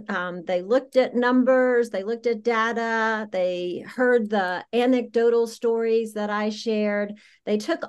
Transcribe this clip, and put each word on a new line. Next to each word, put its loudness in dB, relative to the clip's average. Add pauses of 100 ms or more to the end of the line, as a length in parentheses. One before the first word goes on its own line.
um, -6
they 0
looked 0
at 2
numbers, 4
they -6
looked -4
at -2
data, 0
they -2
heard 2
the -2
anecdotal 2
stories 0
that -4
I -2
shared. -2 (300)
They 0
took -4